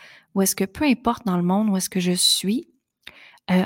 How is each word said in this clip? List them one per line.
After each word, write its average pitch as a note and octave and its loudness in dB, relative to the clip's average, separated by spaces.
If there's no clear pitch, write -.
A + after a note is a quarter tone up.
où G3 0
est-ce F#3+ 0
que - -2
peu D4+ -4
importe C4 0
dans F3+ 0
le F3 0
monde G3+ 2
où F#3+ 0
est-ce F#3 -4
que F#3+ -4
je F3+ 0
suis, G3+ 0
euh, F#3 2